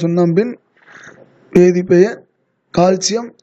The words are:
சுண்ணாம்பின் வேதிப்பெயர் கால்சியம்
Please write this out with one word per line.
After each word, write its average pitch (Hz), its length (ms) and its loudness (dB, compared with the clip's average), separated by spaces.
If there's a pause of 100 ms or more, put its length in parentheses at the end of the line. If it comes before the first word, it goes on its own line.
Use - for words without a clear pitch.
சுண்ணாம்பின் 175 500 0 (1000)
வேதிப்பெயர் 180 680 2 (560)
கால்சியம் 190 560 -2 (120)